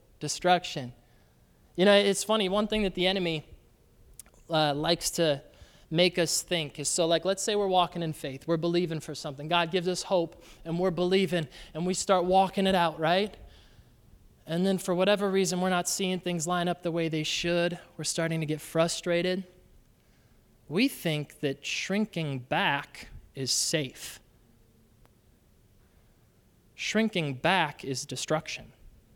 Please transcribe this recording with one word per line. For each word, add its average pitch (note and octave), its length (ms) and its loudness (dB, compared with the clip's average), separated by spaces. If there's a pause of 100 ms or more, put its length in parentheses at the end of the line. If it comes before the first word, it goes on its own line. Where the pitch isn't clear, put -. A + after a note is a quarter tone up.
(200)
destruction. D3 720 -2 (840)
You F3 100 6
know, G3+ 80 8
it's G3+ 300 4
funny, G#3+ 240 0
one G#3 200 0
thing G#3+ 140 0
that F#3+ 120 -2
the F3+ 120 0
enemy, F3 400 0 (1040)
uh, D#3 240 2
likes E3 380 0
to D3+ 300 2 (480)
make F3 280 4
us E3 240 0
think D#3+ 360 -4
is, C#3+ 100 -4
so, E3+ 180 2
like, E3 180 2
let's F#3+ 180 -2
say G#3 140 0
we're G3+ 100 0
walking F3+ 360 2
in D#3+ 100 -4
faith. C3+ 340 -10
We're E3+ 120 2
believing E3+ 420 0
for D3+ 140 -12
something. C#3+ 340 -10
God E3+ 220 2
gives F3+ 180 0
us F3+ 140 -4
hope, E3+ 400 0 (220)
and E3 140 -2
we're F#3 120 2
believing, F3+ 580 2 (240)
and E3 140 -2
we F#3 80 0
start F#3 300 2
walking F#3+ 420 4
it F#3+ 80 4
out, E3 260 2
right? F#3 340 2 (1120)
And E3+ 160 0
then F#3+ 140 2
for F3+ 160 -2
whatever G3 340 2
reason, F#3 320 0
we're F#3 100 0
not F3 180 0
seeing F#3 320 -2
things F3 260 -4
line F3 220 0
up F3 160 -4
the E3+ 80 -2
way E3 160 0
they D#3 160 -2
should. F3 540 0 (180)
We're D#3 80 -8
starting E3 360 -2
to D#3 60 -2
get D3+ 140 -4
frustrated. F3 840 0 (1200)
We G3 180 2
think D3+ 540 -4
that C#3 260 -4
shrinking F3 760 -2
back D3 680 -2 (260)
is C3 160 -4
safe. - 680 -4 (2500)
Shrinking F#3+ 580 0
back D#3 500 0
is C3+ 220 -6
destruction. - 640 -6 (440)